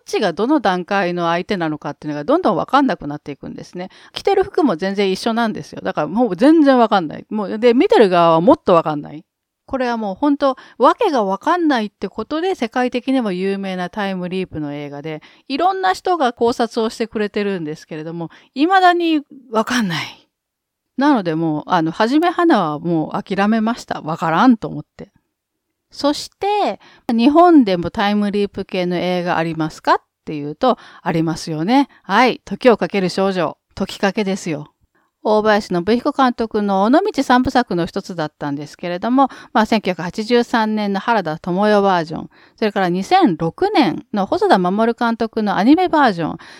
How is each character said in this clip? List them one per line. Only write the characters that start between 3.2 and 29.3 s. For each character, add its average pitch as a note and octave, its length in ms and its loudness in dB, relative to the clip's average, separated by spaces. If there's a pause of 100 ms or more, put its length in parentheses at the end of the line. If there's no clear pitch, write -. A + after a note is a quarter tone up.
て D3 120 -14
い C#3 40 -14
く - 140 -14
ん C#3 40 -14
で - 80 -16
す - 140 -18
ね。 F3+ 140 -12 (240)
着 - 80 -12
て G4+ 120 2
る F#4+ 100 2
服 G4 200 -2
も G#3 120 2
全 G3 180 -4
然 G3 180 0
一 F#3 80 -4
緒 A3+ 140 -2
な A#3 120 0
ん G#3+ 60 -4
で D#3 100 -10
す - 120 -18
よ。 - 80 -16
だ F#3 100 -6
か - 80 -4
ら - 60 0
も A3+ 220 0
う F3+ 80 -4
全 D4+ 260 6
然 C4+ 160 6
わ A3+ 100 4
か G#3 120 2
ん D#3+ 60 -4
な E3 120 -10
い。 E3 100 -16
も G#3 200 -6
う、 G#3+ 100 -6
で、 A#3 160 4
見 D4 140 4
て G#4+ 100 6
る G#3+ 100 8
側 E3+ 220 4
は E3 100 4
も A3 140 6
っ - 100 -4
と G3+ 80 4
わ E3 100 6
か D#3 120 -2
ん D3 80 -8
な D#3 100 -14
い。 D3+ 140 -18 (400)
こ - 100 -8
れ B3+ 120 -2
は A#3 100 -4
も G#3 140 -6
う - 20 -8
本 C#4+ 240 0
当、 C4+ 180 0 (220)
わ D4 160 4
け G#4+ 160 0
が B3 140 0
わ F#3+ 120 -2
か E4 200 -2
ん E4+ 120 0
な B3 140 0
い G#3+ 40 -4
っ G3+ 40 -8
て - 180 -10
こ A3 160 -10
と D4+ 160 -6
で、 F#4 140 -2
世 A#3 160 -6
界 B3+ 200 -2
的 B3+ 220 -4
に C4 80 2
も G#3+ 120 -2
有 F#3+ 260 -4
名 F#3+ 180 -8
な F#3 140 -6
タ G3+ 180 -6
イ G3 60 -6
ム F3+ 160 -8
リ F#3 160 -6
ー - 20 -14
プ - 100 -12
の D3 140 -8
映 D3 160 -10
画 C#3+ 140 -14
で、 D#3 180 -10 (280)
い C4 100 -6
ろ F4+ 160 0
ん F#4+ 80 -8
な F#4 100 0
人 F#4 240 -2
が C4 160 0
考 A#3 220 -2
察 A#3+ 260 -4
を A3 80 0
し - 80 -14
て A3+ 120 -6
く - 100 -10
れ G#3 100 -2
て G#3 160 -4
る G3 160 -4
ん E3 40 -8
で D3+ 120 -8
す - 100 -20
け E3 100 -14
れ D3+ 80 -10
ど E3 100 -10
も、 E3+ 160 -8 (240)
未 F4+ 260 2
だ F4+ 140 6
に E4 260 0 (300)
わ A3 160 0
か B3 160 -2
ん G3+ 60 0
な D#3+ 120 -4
い。 - 220 -14 (720)
な C#4+ 160 4
の A#3 100 2
で E3 120 -2
も D#3 260 -2
う、 - 60 -10
あ F3 160 2
の、 D#3+ 80 0
は A3 180 0
じ C#4+ 120 2
め F4 100 2
は F4 160 0
な G#3 240 2
は D3 80 -4
も E3 360 -2
う F3 80 -6
諦 G3 260 -2
め A3+ 120 2
ま A3 140 0
し - 100 -14
た。 - 160 -8
わ D#3 160 -6
か E3 140 -2
ら F3 160 4
ん B3 100 6
と D#3 100 -8
思 D3+ 140 -8
っ - 20 -10
て。 - 300 -20 (800)
そ C#4+ 240 -2
し - 160 -12
て、 F#4+ 500 -2 (320)
日 A3+ 160 4
本 E4 360 8
で F#3+ 120 0
も E3+ 140 -4
タ G3+ 180 -2
イ G#3 60 0
ム G#3 160 -2
リ G3+ 160 -2
ー - 20 -2
プ G3 160 -10
系 F#3 220 -4
の F3+ 100 -2
映 F3+ 260 -2
画 F3 140 -2